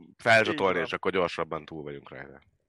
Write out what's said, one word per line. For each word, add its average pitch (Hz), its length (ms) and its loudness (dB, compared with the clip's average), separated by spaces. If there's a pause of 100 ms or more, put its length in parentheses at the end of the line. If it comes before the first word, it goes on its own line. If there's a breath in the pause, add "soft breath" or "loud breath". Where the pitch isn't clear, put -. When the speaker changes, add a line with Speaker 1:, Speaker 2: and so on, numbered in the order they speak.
(180)
Speaker 1:
felzsatolni, 104 540 4
Speaker 2:
Így 90 60 0
van. 82 80 0
Speaker 1:
és - 80 -6
akkor 92 180 -2
gyorsabban 82 540 -2
túl 78 180 -14
vagyunk 71 260 -14
rajta. 69 300 -18 (300)